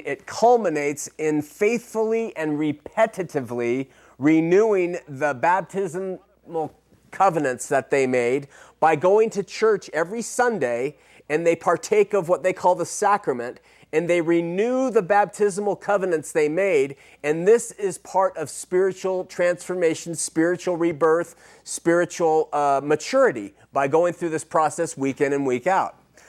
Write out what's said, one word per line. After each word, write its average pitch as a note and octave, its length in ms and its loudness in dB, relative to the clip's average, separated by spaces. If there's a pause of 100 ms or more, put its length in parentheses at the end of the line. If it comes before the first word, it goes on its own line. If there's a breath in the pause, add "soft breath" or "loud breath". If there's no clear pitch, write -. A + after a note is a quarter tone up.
it C#3 220 -8
culminates D#3+ 920 0
in D3+ 260 0
faithfully A3 960 -2
and D3+ 220 -4
repetitively C#3 1300 -4 (300 soft breath)
renewing F3 760 2 (100)
the C#3+ 280 -4
baptismal F3 1400 -4 (380)
covenants D#3 580 0
that C3+ 220 0
they C#3 160 2
made B2+ 420 0 (320 loud breath)
by D#3 160 4
going G3+ 320 4
to G3+ 140 -6
church - 500 -2
every F3 300 -4
Sunday, D3 760 -2 (320 soft breath)
and D#3+ 180 0
they E3+ 80 4
partake G3+ 600 0
of F#3 140 0
what F3+ 140 0
they F#3 120 0
call F3+ 200 2
the E3+ 120 -4
sacrament, D3 760 -2 (320 soft breath)
and E3 160 0
they F3 140 4
renew F#3 680 0
the G#3 120 -10
baptismal G3+ 760 0
covenants F#3 560 -2
they D3+ 160 2
made, D#3 480 0 (260 soft breath)
and D#3+ 240 -2
this A3+ 260 4
is G3 260 -6
part F#3+ 400 -2
of D3+ 100 -6
spiritual F#3 800 -2
transformation, F3 880 -2
spiritual F3 600 -2
rebirth, E3 840 0
spiritual, E3 880 0
uh, C#3+ 300 2
maturity D#3+ 720 0 (180 soft breath)
by C#3 140 0
going E3 280 2
through E3+ 160 -6
this D#3 140 -4
process D#3+ 520 -2
week C3+ 240 -2
in C#3+ 140 2
and C#3 120 -2
week B2 200 0
out. F3+ 280 0 (340 loud breath)